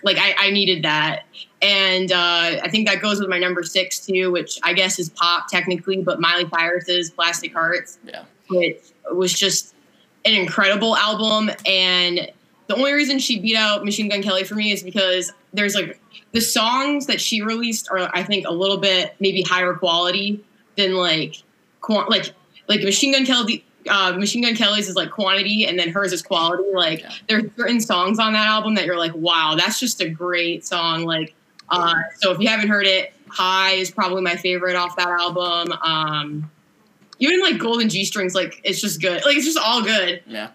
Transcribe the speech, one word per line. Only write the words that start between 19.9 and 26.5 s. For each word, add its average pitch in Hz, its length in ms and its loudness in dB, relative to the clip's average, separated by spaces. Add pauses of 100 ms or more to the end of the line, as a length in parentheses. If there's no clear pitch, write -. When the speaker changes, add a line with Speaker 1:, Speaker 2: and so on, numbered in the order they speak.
Speaker 1:
than, 190 180 2
like, 160 400 0 (460)
quan-, 202 280 0
like, 190 220 0 (360)
like, 208 140 2
Machine 277 300 2
Gun 269 140 4
Kelly, 240 380 0 (260)
uh, 190 280 2
Machine 208 260 -2
Gun 233 120 0
Kelly's 208 340 0
is, 180 60 -8
like, 160 160 -2
quantity, 202 540 0
and 180 120 0
then 170 120 0
hers 190 240 -2
is 165 80 -4
quality. 175 420 0 (100)